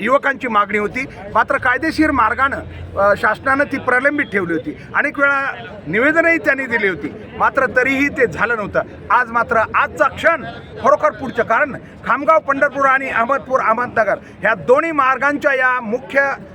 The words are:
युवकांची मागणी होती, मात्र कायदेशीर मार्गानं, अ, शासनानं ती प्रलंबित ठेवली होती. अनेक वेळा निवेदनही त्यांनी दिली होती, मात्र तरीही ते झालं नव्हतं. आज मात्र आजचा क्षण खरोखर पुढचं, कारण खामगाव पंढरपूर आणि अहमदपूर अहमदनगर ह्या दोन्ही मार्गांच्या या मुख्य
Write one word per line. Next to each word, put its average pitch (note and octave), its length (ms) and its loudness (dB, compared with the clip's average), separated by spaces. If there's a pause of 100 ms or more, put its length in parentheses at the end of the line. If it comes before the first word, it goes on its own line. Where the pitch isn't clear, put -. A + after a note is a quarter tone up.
युवकांची C4 480 0
मागणी G#3 300 2
होती, G#3 280 -4 (280)
मात्र B3+ 220 2
कायदेशीर D4 540 0
मार्गानं, A#3+ 460 2 (420)
अ, G3+ 180 4
शासनानं C4+ 480 0
ती C4+ 140 -4
प्रलंबित C4+ 460 0
ठेवली F#3 280 -4
होती. - 260 -4 (160)
अनेक C#4 240 0
वेळा C#4 360 0 (320)
निवेदनही D#4 520 2
त्यांनी C#4 280 0
दिली A3+ 220 0
होती, D3 260 -4 (240)
मात्र B3 280 2
तरीही C4 420 2
ते C#4+ 180 2
झालं G#3 300 -2
नव्हतं. F3 240 -2 (300)
आज A#3+ 200 2
मात्र A3+ 260 0 (180)
आजचा C#4 340 2
क्षण D4 360 0 (380)
खरोखर D4 280 4
पुढचं, A3+ 320 -4
कारण A#3+ 340 0 (300)
खामगाव C#4+ 320 2
पंढरपूर C#4 480 0
आणि C4+ 220 2
अहमदपूर B3 520 0
अहमदनगर A3 540 0 (260)
ह्या G#3+ 140 0
दोन्ही C4 380 2
मार्गांच्या C#4 600 0
या B3+ 260 2
मुख्य B3 520 -2 (220)